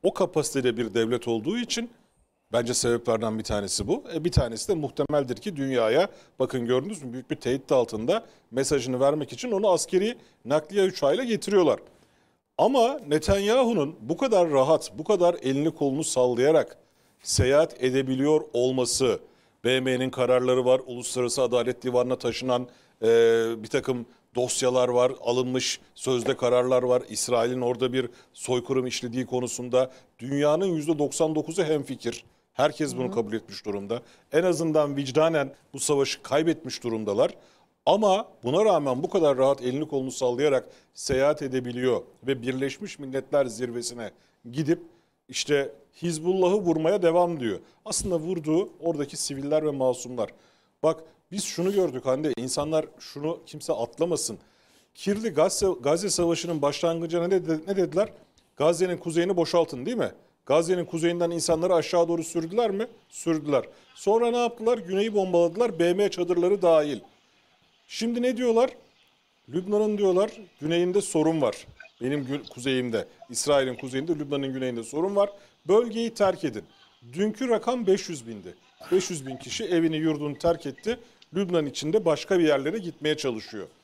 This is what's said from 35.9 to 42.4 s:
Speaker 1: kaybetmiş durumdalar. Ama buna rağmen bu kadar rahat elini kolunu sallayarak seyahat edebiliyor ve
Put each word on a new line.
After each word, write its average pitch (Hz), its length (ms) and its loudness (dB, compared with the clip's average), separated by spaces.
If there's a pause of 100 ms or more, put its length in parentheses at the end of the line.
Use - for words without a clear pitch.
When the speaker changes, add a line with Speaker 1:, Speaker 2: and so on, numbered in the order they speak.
Speaker 1:
kaybetmiş 156 600 -2
durumdalar. 110 480 0 (560)
Ama 202 420 2 (160)
buna 160 200 2
rağmen 147 380 2
bu 180 80 -4
kadar 151 280 2
rahat 131 240 2
elini 139 260 -4
kolunu 131 220 -4
sallayarak 127 580 0 (260)
seyahat 143 480 0
edebiliyor 127 600 -2 (240)
ve 131 160 -2